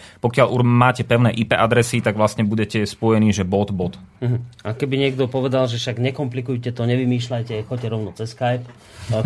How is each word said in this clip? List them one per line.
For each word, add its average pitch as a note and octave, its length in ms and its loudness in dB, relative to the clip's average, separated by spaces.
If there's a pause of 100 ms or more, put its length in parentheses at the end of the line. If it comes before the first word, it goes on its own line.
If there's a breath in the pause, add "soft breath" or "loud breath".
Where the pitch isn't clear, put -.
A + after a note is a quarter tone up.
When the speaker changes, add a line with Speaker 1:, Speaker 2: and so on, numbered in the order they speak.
(180 loud breath)
Speaker 1:
pokiaľ A#2+ 300 2
ur-, B2 160 0
máte A#2+ 400 4
pevné A#2+ 260 4
I A2+ 140 0
P G#2 100 -2
adresy, A2+ 460 2
tak G#2+ 160 0
vlastne G#2+ 280 2
budete G#2+ 380 0
spojení, G#2+ 540 2
že G2 80 -2
bod, G2+ 280 0
bod. F2+ 280 -4 (220)
Speaker 2:
Mhm. A#2+ 420 -4
A G#2 80 -6
keby C3 260 -4
niekto C3+ 300 0
povedal, C3 400 0
že A#2 80 -4
však A#2+ 240 -6
nekomplikujte B2 720 -4
to, A#2 160 -4
nevymýšľajte, A#2+ 800 -2
choďte B2 220 -6
rovno G#2+ 260 -6
cez A2+ 160 -8
Skype, B2 320 -2
e, - 640 -6